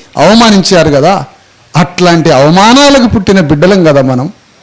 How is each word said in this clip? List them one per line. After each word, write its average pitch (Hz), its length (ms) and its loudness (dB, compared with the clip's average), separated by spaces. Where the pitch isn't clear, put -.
అవమానించారు 185 720 0
కదా. 143 240 0
అట్లాంటి 170 560 -2
అవమానాలకు 226 760 2
పుట్టిన 196 320 -2
బిడ్డలం 175 440 0
కదా 143 180 2
మనం. 127 240 -4